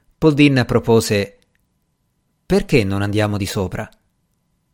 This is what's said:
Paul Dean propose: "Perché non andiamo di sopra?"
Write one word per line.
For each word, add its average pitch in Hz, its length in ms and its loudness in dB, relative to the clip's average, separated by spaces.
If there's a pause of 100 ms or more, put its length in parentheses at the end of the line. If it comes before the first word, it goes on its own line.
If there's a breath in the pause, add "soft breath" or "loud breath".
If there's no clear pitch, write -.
(160 soft breath)
Paul 160 180 2
Dean 139 320 4
propose: 110 720 0 (1080)
"Perché 160 400 0
non 98 180 -4
andiamo 104 340 -2
di 101 100 -4
sopra?" 101 420 -6 (840)